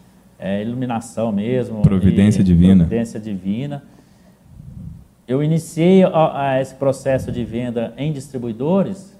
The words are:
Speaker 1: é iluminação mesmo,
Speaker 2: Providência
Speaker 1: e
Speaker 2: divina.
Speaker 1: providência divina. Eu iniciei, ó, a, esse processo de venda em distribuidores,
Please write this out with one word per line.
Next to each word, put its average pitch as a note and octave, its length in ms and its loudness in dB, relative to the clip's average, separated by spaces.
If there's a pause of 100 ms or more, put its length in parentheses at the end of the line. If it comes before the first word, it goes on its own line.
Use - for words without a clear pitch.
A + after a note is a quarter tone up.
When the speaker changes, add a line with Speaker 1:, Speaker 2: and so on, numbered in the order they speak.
(380)
Speaker 1:
é G2 240 -4
iluminação A#2 680 -6
mesmo, A2 520 -2
Speaker 2:
Providência G2 580 4
Speaker 1:
e G2 40 2
Speaker 2:
divina. F2+ 400 6
Speaker 1:
providência A2+ 360 -2
divina. A2 640 -8 (1500)
Eu C3+ 140 -2
iniciei, E3 640 4
ó, D#3+ 300 2
a, C#3 260 0
esse C3 140 -6
processo C3 560 -2
de A#2 140 -6
venda A#2 520 -6
em D3+ 160 -4
distribuidores, C3+ 1080 -6